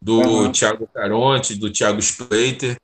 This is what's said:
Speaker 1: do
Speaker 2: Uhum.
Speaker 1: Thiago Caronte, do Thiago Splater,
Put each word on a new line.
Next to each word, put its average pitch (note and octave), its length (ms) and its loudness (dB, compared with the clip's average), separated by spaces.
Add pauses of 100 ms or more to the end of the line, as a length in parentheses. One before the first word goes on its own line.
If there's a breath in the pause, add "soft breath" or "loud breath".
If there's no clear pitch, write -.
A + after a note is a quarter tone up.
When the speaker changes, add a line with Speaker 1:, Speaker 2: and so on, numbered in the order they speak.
Speaker 1:
do A2+ 220 2
Speaker 2:
Uhum. G#2+ 300 2
Speaker 1:
Thiago A2 340 0
Caronte, A#2 680 0
do G2+ 160 -4
Thiago G#2 280 0
Splater, B2 840 -2